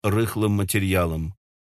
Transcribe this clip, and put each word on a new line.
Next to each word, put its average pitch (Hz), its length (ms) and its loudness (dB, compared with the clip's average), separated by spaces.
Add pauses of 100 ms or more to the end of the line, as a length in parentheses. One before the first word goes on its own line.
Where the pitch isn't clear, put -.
рыхлым 107 500 0
материалом, 92 800 0 (280)